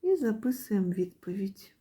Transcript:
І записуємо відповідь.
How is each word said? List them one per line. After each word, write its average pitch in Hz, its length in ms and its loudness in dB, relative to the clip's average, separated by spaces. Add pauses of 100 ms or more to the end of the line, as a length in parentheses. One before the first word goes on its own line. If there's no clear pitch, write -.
І 370 140 4
записуємо 220 720 0
відповідь. 185 920 -6